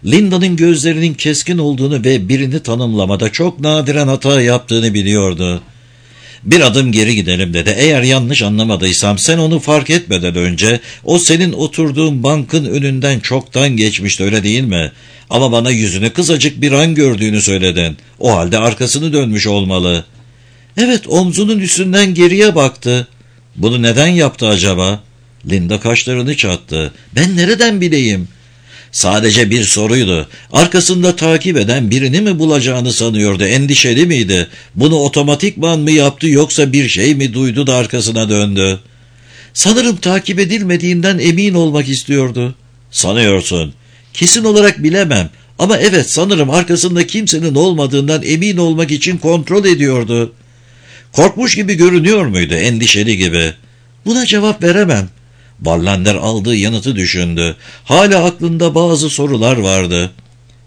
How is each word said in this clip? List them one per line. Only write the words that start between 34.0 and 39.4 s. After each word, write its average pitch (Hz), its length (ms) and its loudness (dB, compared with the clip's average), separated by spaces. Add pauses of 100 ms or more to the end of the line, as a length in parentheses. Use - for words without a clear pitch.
miydi? 98 420 0 (260)
Bunu 156 220 2
otomatikman 147 840 0
mı 151 100 0
yaptı 147 380 2
yoksa 143 440 2
bir 139 160 0
şey 107 260 0
mi 135 200 -2
duydu 127 320 -2
da 127 80 0
arkasına 113 540 -2
döndü?" 98 520 0 (760)